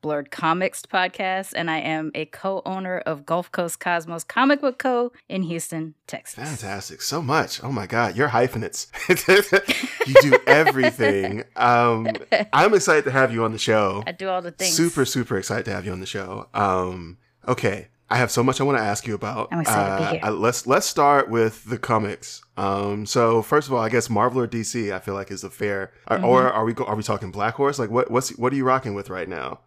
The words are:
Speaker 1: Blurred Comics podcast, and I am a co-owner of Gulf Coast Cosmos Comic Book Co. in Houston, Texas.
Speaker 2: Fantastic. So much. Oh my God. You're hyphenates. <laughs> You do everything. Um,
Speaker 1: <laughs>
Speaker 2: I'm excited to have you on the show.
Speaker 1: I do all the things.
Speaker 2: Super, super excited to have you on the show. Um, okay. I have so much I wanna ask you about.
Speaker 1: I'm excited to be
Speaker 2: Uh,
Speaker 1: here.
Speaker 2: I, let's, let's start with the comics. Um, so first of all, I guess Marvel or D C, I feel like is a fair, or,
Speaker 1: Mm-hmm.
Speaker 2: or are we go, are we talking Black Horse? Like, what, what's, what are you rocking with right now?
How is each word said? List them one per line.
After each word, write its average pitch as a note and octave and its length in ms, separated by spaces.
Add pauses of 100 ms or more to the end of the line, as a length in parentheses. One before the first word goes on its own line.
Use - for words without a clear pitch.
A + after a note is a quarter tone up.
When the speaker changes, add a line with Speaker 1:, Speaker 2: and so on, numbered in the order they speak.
Speaker 1:
Blurred D3 280
Comics E3+ 540
podcast, F#3+ 720
and E3+ 160
I D#3+ 80
am D#3 340
a D#3 120
co-owner F#3+ 720
of D3 260
Gulf F3 260
Coast F3 280
Cosmos E3+ 440
Comic C#4 380
Book C4 160
Co. B3 340 (160)
in F#3+ 140
Houston, D#3+ 540 (100)
Texas. - 380
Speaker 2:
Fantastic. G2+ 580
So D3 200
much. C3+ 420
Oh C3+ 80
my G#2 160
God. A2+ 280
You're C3+ 140
hyphenates. A#2 580 (200)
<laughs> G3 920 (100)
You C3+ 140
do D3 160 (100)
everything. G#2+ 960 (140)
Um, A#2+ 500 (240)
Speaker 1:
<laughs> - 220
Speaker 2:
I'm F3+ 200
excited E3 320
to C3+ 60
have C3 220
you A2+ 100
on A2 80
the A2+ 60
show. G#2 500
Speaker 1:
I F3 60
do F#3+ 160
all F#3 120
the F3 100
things. F3+ 220
Speaker 2:
Super, D#3+ 300
super A#2+ 340
excited G#2 280
to - 60
have F#2 140
you G#2+ 60
on F#2 80
the F#2+ 60
show. G2 480
Um, F#2 640 (280)
okay. G2 420 (220)
I A2+ 60
have B2 160
so A#2+ 100
much C3 200
I - 20
wanna C#3 160
ask G#2+ 260
you A2+ 100
about. G#2+ 360
Speaker 1:
I'm E3+ 80
excited G#2+ 300
to G2 80
be F#2+ 80
Speaker 2:
Uh, - 60
Speaker 1:
here. - 120
Speaker 2:
I, G#2+ 60
let's, G#2+ 360
let's C#3+ 200
start C#3+ 440
with A2+ 360
the A2+ 120
comics. - 640 (140)
Um, G2+ 500
so A2+ 360
first D3 260
of C3 60
all, A#2+ 80
I A2 80
guess A#2 200
Marvel B2 320
or A#2 60
D A#2 160
C, G#2+ 300
I F#2 60
feel G2 160
like G2 160
is G2 120
a G2 60
fair, G2 420 (180)
or, A2 80
Speaker 1:
Mm-hmm. F#2 80
Speaker 2:
or B2+ 240
are A2 140
we A2+ 100
go, B2+ 120
are G#2 100
we G#2+ 80
talking G2+ 280
Black G#2 240
Horse? C#3 240
Like, A2+ 100
what, A#2 200
what's, B2+ 280
what D3+ 160
are - 20
you C3+ 80
rocking B2+ 300
with G2+ 160
right F#2 180
now? D#2 400